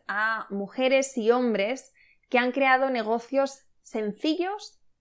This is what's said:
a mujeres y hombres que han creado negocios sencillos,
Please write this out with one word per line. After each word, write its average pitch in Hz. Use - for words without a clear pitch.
a 214
mujeres 254
y 220
hombres 240
que 247
han 247
creado 269
negocios 233
sencillos, 311